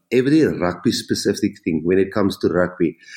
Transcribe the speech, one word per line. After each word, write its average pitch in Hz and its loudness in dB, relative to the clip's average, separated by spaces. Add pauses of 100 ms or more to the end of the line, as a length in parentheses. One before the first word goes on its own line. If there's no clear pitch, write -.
(140)
every 131 4
rugby 90 0
specific - -2 (120)
thing 80 -2
when 90 2
it 95 0
comes 98 0
to - 0
rugby, 87 0 (200)